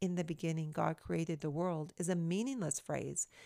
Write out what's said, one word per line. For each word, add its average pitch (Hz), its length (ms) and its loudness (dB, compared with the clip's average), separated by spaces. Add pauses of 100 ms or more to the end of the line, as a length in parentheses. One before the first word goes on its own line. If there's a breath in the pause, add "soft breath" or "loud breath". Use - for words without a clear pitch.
"in 180 160 2
the 175 80 2
beginning 160 480 0
God 160 260 2
created 165 420 0
the 156 100 0
world" 160 460 0
is 170 120 -2
a 180 80 2
meaningless 185 640 0
phrase 139 480 -2 (180 loud breath)